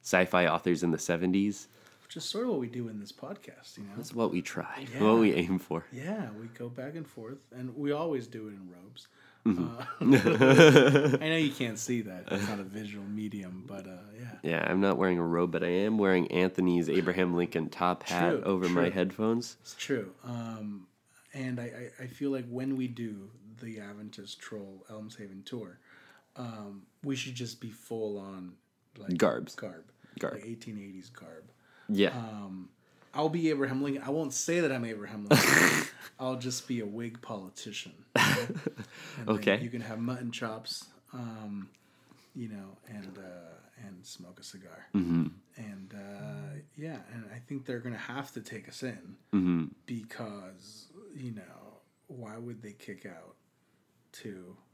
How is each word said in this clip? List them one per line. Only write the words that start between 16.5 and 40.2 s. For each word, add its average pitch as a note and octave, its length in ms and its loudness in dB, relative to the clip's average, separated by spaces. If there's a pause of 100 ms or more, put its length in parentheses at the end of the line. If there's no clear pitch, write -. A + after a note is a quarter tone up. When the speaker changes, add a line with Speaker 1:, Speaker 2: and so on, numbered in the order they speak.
Speaker 1:
Abraham F2 460 2
Lincoln E2+ 340 0
top F2+ 360 -2
hat F2 260 2
Speaker 2:
True, - 140 0
Speaker 1:
over F#2 240 2
my F2 160 4
Speaker 2:
true. F2 80 2
Speaker 1:
headphones. A2 680 0
Speaker 2:
It's - 120 -18
true. G#2 380 -6 (120)
Um, A2 640 -10 (480)
and B2+ 260 -6
I, A#2+ 380 -10
I, B2+ 60 -12
I - 20 -10
feel C#3 240 -4
like C3 180 -4
when C3 280 -4
we B2+ 100 -2
do A2 440 -8 (300)
the A2 200 -12
Adventist G2+ 600 -14
Troll G2 480 -14
Elmshaven G#2+ 560 -14
tour, G#2 340 -10 (580)
um, G#2+ 460 -10 (200)
we C#3 140 -2
should B2+ 180 -8
just A#2+ 260 -8
be A2+ 100 -10
full A2 480 -6
on, F#2+ 340 -12 (440)
like, - 180 -10
Speaker 1:
Garbs. D#2+ 420 0
Speaker 2:
garb. - 280 -12 (360)
Speaker 1:
Garb. - 140 -4
Speaker 2:
Like G#2 120 -12
eighteen A2+ 320 -10
eighties G2 320 -14
garb. D#2+ 340 -20 (460)
Speaker 1:
Yeah. G2 180 6
Speaker 2:
Um, G#2 600 -8 (440)
I'll D3+ 140 2
be D#3+ 220 2
Abraham C3+ 320 0
Lincoln. C3+ 200 -2
I C3+ 80 -6
won't D3 220 0
say E3+ 280 0
that D3 120 2
I'm A#2+ 140 -2
Abraham G#2 400 -8
Lincoln. - 600 8 (160)
Speaker 1:
<laughs> - 160 -18
Speaker 2:
I'll C3 200 -2
just B2 280 -6
be A#2+ 140 -2
a G#2+ 60 -4
Whig A#2 360 -8
politician. G2+ 720 -12 (220)
Speaker 1:
<laughs> - 20 -
Speaker 2:
And - 1120 0
then A2 80 4
Speaker 1:
Okay. G#2 260 4
Speaker 2:
you A#2+ 80 -4
can A#2+ 120 -6
have A2 160 -8
mutton A#2+ 320 -4